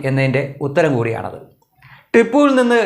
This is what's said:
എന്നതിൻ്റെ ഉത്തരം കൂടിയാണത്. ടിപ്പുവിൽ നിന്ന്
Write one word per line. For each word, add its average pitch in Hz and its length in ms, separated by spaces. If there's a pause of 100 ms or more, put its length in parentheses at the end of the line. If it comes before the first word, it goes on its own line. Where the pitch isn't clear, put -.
എന്നതിൻ്റെ 135 560
ഉത്തരം 147 360
കൂടിയാണത്. 110 420 (760)
ടിപ്പുവിൽ 269 400
നിന്ന് 240 320